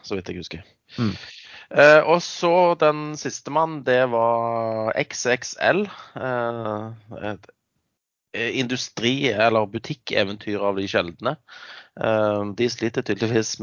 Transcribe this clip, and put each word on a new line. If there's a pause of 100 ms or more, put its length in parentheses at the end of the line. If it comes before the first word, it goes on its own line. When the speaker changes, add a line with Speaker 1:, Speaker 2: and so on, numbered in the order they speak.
Speaker 1:
så
vidt
jeg
husker. (320)
Speaker 2:
Mm. (640)
Speaker 1:
Eh,
og
så
den
siste
mann,
det
var
X
X
L, (320)
eh, (320)
et (840)
eh,
industri-
eller
butikkeventyr
av
de
sjeldne. (580)
Eh, (160)
de
sliter
tydeligvis